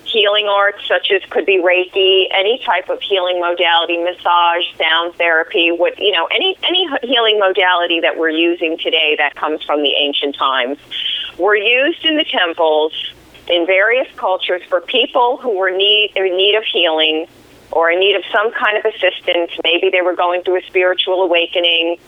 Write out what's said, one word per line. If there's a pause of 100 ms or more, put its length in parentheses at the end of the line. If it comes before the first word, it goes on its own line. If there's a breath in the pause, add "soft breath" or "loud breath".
healing
arts
such
as
could
be
Reiki,
any
type
of
healing
modality,
massage, (120)
sound
therapy,
what,
you
know,
any,
any (160)
healing
modality
that
we're
using
today
that
comes
from
the
ancient
times, (600 loud breath)
were
used
in
the
temples (560)
in
various
cultures
for
people
who
were
need,
in
need
of
healing (460)
or
in
need
of
some
kind
of
assistance. (140)
Maybe
they
were
going
through
a
spiritual
awakening (120)